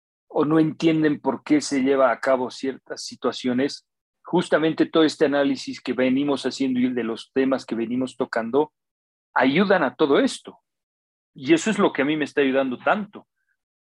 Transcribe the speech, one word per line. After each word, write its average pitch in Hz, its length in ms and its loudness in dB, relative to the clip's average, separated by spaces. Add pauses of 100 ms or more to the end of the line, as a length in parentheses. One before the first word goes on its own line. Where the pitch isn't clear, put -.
(260)
o - 180 -2
no 156 140 2
entienden 156 640 2
por 127 220 -4
qué 151 180 2
se 135 220 -2
lleva 135 280 4
a 113 100 -4
cabo 127 300 0
ciertas - 540 -10
situaciones, 127 800 -4 (360)
justamente 160 640 0
todo 165 180 2
este 156 200 0
análisis 139 560 -2
que 131 120 -4
venimos 131 540 0
haciendo 127 320 -2
y 127 140 2
de 120 120 -4
los 110 280 -8
temas 131 340 0
que - 80 -8
venimos 120 420 -4
tocando, 123 560 -2 (640)
ayudan 170 480 2
a 127 140 -2
todo 156 240 4
esto. - 380 -4 (760)
Y 135 180 0
eso 165 180 2
es 208 80 -2
lo 175 140 2
que 139 100 0
a - 20 0
mí 151 120 0
me 147 80 -2
está 143 180 0
ayudando 131 360 0
tanto, 196 480 -4 (640)